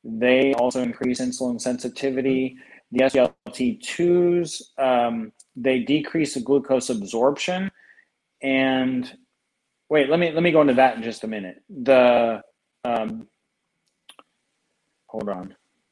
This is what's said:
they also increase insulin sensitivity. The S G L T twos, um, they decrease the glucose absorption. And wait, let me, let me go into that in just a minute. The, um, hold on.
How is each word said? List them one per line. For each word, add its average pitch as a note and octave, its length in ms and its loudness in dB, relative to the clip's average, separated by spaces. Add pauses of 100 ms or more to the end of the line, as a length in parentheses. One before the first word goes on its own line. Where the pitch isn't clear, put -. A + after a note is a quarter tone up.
they B2+ 520 2
also B2 280 0
increase B2 380 -4
insulin B2 400 -4
sensitivity. C3 960 -4 (360)
The B2+ 120 2
S C3+ 80 2
G C3+ 80 0
L B2 140 2 (180)
T A#2+ 240 -2
twos, F3 1000 0
um, A#2+ 540 0 (240)
they B2+ 240 0
decrease D3 540 -2
the C3 60 -6
glucose C3 500 0
absorption. C3+ 800 -2 (720)
And C3 680 0 (800)
wait, D3 200 2
let D#3+ 100 2
me, F3 120 0
let D#3+ 120 0
me F3 100 4
go D#3 80 6
into C#3+ 140 4
that B2+ 220 4
in A2+ 60 -8
just A2+ 220 -8
a - 40 -8
minute. G2+ 420 -10
The, B2 720 4 (420)
um, A2+ 440 -6 (1800)
hold A2 220 -10
on. G2 260 -10 (380)